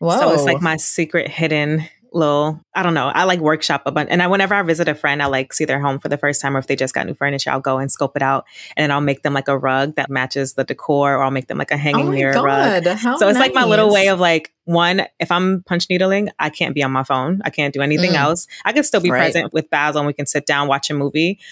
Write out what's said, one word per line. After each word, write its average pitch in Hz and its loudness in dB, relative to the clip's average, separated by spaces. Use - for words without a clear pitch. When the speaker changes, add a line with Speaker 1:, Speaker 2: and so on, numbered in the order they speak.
Speaker 1:
So 180 2
it's, 143 2
like, 143 2
Speaker 2:
Whoa. 160 -4
Speaker 1:
my 160 0
secret 160 0
hidden 156 0
little, 151 0
I 190 -2
don't 170 2
know. 135 0
I, 170 2
like, 180 2
workshop 156 0
a 135 -4
bunch. 151 -2
And 180 2
I, 180 2
whenever 196 2
I 202 2
visit 165 0
a 147 0
friend, 147 -2
I, 139 0
like, 135 -2
see 156 -2
their 139 0
home 139 -2
for 147 -6
the 143 -2
first 143 -2
time, 139 -2
or - 0
if 131 -6
they 139 -2
just 131 -4
got - -2
new - -6
furniture, 143 -4
I'll 135 -2
go 135 -2
and 135 -4
scope - -4
it 139 -2
out. 135 -2
And 151 -2
then 147 0
I'll 143 0
make 139 -2
them, 143 -2
like, 135 -4
a 139 0
rug 135 -2
that 135 -4
matches 131 -4
the 135 -2
decor, 143 0
or 139 0
I'll 135 0
make 135 -4
them, - -8
like, 143 -4
a 147 -2
hanging 143 0
Speaker 2:
Oh 139 0
my 139 -2
Speaker 1:
mirror 139 2
rug. 170 2
Speaker 2:
God, 180 0
how 240 -2
Speaker 1:
So 202 4
it's, 247 4
like, 262 2
my 254 2
little 214 4
Speaker 2:
nice. 208 4
Speaker 1:
way 196 6
of, 190 2
like, 165 2
one, 175 2
if - -2
I'm 185 0
punch 175 -4
needling, 190 0
I 151 -2
can't 151 -4
be 143 0
on 135 0
my 131 0
phone. 143 -2
I - -4
can't 143 -4
do 135 -4
anything 160 2
Speaker 2:
Mm. 156 2
Speaker 1:
else. 151 0
I 220 0
can 285 4
still - 2
be 180 2
Speaker 2:
Right. 127 2
Speaker 1:
present 165 0
with 156 -4
Basil 151 0
and 147 0
we 143 -2
can 143 -6
sit - -2
down, 143 0
watch 139 0
a 151 -4
movie, 151 -2